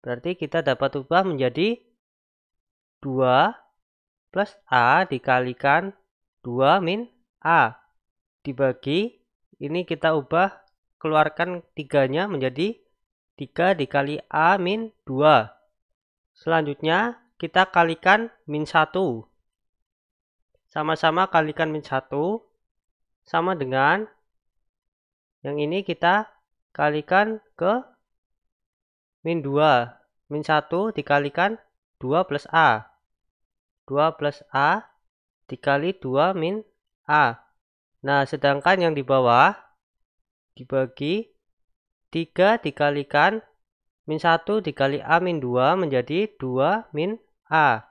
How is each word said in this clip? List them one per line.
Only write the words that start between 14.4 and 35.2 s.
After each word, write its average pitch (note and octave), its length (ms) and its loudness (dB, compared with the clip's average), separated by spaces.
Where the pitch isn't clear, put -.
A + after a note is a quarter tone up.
min G#3+ 420 -4
dua. C3+ 480 2
Selanjutnya, D#3+ 840 -2
kita F3+ 320 2
kalikan F#3 580 2
min D3+ 220 -4
satu. D#3 580 0
Sama-sama D#3+ 640 0
kalikan D#3 400 0
min D3+ 100 -6
satu, D3 640 -4
sama E3+ 320 -2
dengan C#3 480 0
yang D3 160 -6
ini F3+ 240 -4
kita F#3 400 0
kalikan F3+ 640 0
ke G#3+ 320 -2
min D#3+ 240 -4
dua. C#3 560 0
Min D3+ 160 -8
satu E3 480 -2
dikalikan D3 640 -2
dua D#3 240 0
plus - 240 -8
A. C3 400 2
Dua D3 320 0
plus D3 320 -6
A D#3 400 0